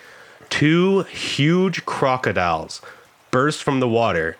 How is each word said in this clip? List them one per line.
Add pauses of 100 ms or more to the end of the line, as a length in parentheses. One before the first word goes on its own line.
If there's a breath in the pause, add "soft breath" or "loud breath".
(500 loud breath)
two
huge
crocodiles (500 loud breath)
burst
from
the
water